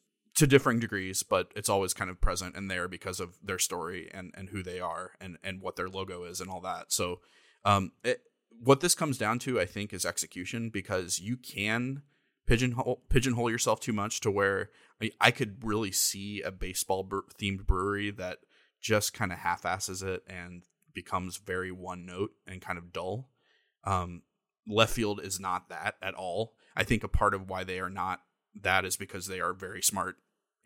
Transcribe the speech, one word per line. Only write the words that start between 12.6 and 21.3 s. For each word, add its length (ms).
pigeonhole 420
yourself 300
too 140
much 260
to 100
where 400
I, 80
I 100
could 340
really 260
see 520
a 100
baseball 500
bre-, 180
themed 260
brewery 460
that 260
just 340
kinda 220
half-asses 640
it 240
and 380
becomes 460